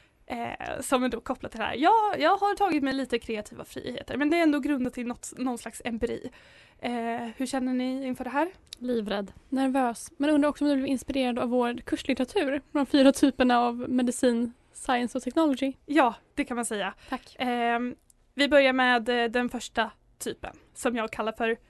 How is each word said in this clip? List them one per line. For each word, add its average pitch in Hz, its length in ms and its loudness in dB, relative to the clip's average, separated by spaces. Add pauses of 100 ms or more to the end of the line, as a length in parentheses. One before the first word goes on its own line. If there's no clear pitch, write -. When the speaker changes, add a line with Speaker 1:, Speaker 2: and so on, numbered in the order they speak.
(260)
Speaker 1:
eh, 233 560 -8
som 254 220 0
är 254 60 0
då 240 120 -6
kopplat - 300 -8
till 226 80 -10
det 214 60 -4
här. - 100 -4
Jag, 403 440 4
jag 330 180 4
har 403 180 0
tagit 349 280 0
mig 269 100 0
lite 254 260 -2
kreativa 214 460 -10
friheter - 520 -10
men 294 120 2
det 339 80 2
är 339 60 4
ändå 294 160 4
grundat 254 380 -2
i 247 60 -6
något, - 340 -10
någon 247 200 -4
slags - 280 -14
empiri. 233 440 -4 (500)
Eh, 233 480 -6 (100)
hur 262 80 -4
känner 254 280 -2
ni 262 320 -4
inför 254 180 -6
det 247 60 -10
här? 302 220 0 (260)
Speaker 2:
Livrädd. 208 540 -4 (180)
Speaker 3:
Nervös. 262 680 0
Men 285 120 0
undrar 294 200 4
också 285 160 -2
om 294 40 4
du 285 60 4
blev 269 120 0
inspirerad 254 520 -2
av 247 100 -2
vår 240 240 2
kurslitteratur. 269 880 -2 (100)
De 285 140 0
fyra 277 260 8
typerna 254 480 4
av 240 160 0
medicin, 247 760 0 (200)
science 247 440 -2
och 247 60 -6
technology. 269 500 0 (120)
Speaker 1:
Ja, 277 300 4 (200)
det 285 100 -2
kan 247 100 -8
man 233 100 -4
säga. 202 280 -4 (160)
Speaker 3:
Tack. - 300 -10
Speaker 1:
Ehm, 240 560 0 (380)
vi 277 140 2
börjar 269 260 6
med, 247 360 4
eh, 240 220 0
den 247 180 0
första 226 420 -4 (280)
typen - 360 -8 (180)
som 240 220 -2
jag 220 160 -4
kallar 220 200 -4
för 226 260 -2 (120)